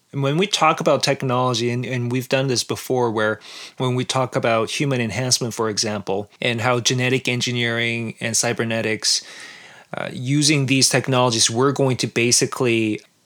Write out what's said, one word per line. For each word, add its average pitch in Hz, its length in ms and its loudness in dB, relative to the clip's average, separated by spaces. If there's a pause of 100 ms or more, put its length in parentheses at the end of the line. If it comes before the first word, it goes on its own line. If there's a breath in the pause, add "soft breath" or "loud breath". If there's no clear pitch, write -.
(120)
When 139 260 0
we 202 100 2
talk 165 320 2
about 151 240 2
technology, 127 680 0
and, 120 160 -4
and 120 240 -2
we've 123 200 -2
done 135 180 2
this 123 160 0
before, 120 480 0
where 107 300 0 (340 loud breath)
when 127 200 0
we 127 100 0
talk 131 320 -2
about 113 340 0
human 139 300 0
enhancement, 120 520 -2
for 113 160 -2
example, 104 600 -4 (100)
and 117 200 0
how 123 180 2
genetic 127 480 0
engineering 117 960 -2
and 113 160 -2
cybernetics, 113 880 0 (680 loud breath)
uh, - 200 -6
using 143 540 2
these 131 200 4
technologies, 123 640 2
we're 127 240 2
going 131 240 2
to 127 100 -2
basically 117 920 0 (240)